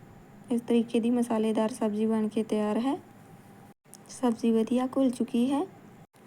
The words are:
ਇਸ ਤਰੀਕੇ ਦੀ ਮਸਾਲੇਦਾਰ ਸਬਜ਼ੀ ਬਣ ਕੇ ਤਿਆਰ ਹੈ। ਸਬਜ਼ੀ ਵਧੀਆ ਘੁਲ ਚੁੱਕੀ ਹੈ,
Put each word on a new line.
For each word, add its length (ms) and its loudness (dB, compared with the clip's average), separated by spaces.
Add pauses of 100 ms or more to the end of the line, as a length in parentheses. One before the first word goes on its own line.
(520)
ਇਸ 100 0
ਤਰੀਕੇ 380 2
ਦੀ 100 2
ਮਸਾਲੇਦਾਰ 640 2
ਸਬਜ਼ੀ 340 0
ਬਣ 220 0
ਕੇ 160 -2
ਤਿਆਰ 360 0
ਹੈ। 160 0 (1160)
ਸਬਜ਼ੀ 400 0
ਵਧੀਆ 440 0
ਘੁਲ 140 4
ਚੁੱਕੀ 420 0
ਹੈ, 140 0 (600)